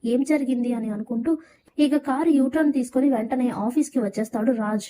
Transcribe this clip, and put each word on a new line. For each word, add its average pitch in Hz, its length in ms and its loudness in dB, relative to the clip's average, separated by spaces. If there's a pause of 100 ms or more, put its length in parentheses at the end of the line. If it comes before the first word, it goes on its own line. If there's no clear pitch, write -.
ఏం 247 180 2
జరిగింది 254 500 0
అని 220 180 -4
అనుకుంటూ 233 420 -4 (460)
ఇక 294 180 4
కారు 285 320 0
యూటర్న్ 285 440 2
తీసుకొని 262 380 0
వెంటనే 247 380 0
ఆఫీస్కి 247 500 0
వచ్చేస్తాడు 220 540 -2
రాజ్. 214 380 -2